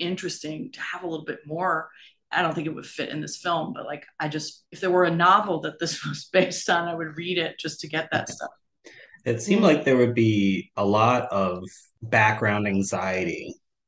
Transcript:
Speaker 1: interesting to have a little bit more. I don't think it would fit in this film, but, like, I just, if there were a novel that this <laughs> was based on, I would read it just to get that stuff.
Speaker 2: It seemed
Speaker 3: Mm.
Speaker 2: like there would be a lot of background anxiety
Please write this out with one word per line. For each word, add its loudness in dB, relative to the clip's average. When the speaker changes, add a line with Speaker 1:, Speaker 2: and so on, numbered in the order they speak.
Speaker 1:
interesting -8
to -16
have -10
a -8
little -8
bit -10
more. -2
I 0
don't 0
think -4
it -6
would -12
fit -8
in -6
this -8
film, -2
but, -10
like, -10
I -4
just, -8
if -16
there 0
were 6
a 2
novel 4
that -8
this -4
<laughs> -8
was -8
based 2
on, 2
I -4
would -10
read -4
it -4
just -8
to -12
get -4
that -2
stuff. -10
Speaker 2:
It -2
seemed 4
Speaker 3:
Mm. 8
Speaker 2:
like 6
there 4
would 4
be 2
a 0
lot 4
of -2
background 2
anxiety -2